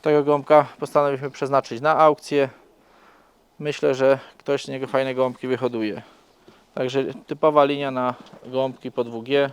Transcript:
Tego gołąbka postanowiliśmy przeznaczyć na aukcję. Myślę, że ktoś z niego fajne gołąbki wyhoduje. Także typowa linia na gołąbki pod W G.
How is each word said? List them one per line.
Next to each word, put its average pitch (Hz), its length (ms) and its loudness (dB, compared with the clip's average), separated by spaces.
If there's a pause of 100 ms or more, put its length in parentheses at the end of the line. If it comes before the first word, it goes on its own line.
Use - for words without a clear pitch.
Tego 147 220 2
gołąbka 147 420 4 (140)
postanowiliśmy 143 500 -2
przeznaczyć 131 500 -2
na 147 180 0
aukcję. 147 500 2 (1080)
Myślę, 147 360 -2
że 131 240 2 (200)
ktoś 143 260 -4
z - 40 -12
niego 131 180 -8
fajne 135 280 -2
gołąbki 127 340 -2
wyhoduje. 120 540 -4 (720)
Także 131 300 -2 (220)
typowa 147 380 2
linia 143 260 -2
na 127 240 -4 (320)
gołąbki 131 460 -6
pod 120 160 -4
W 117 140 -10
G. 139 300 0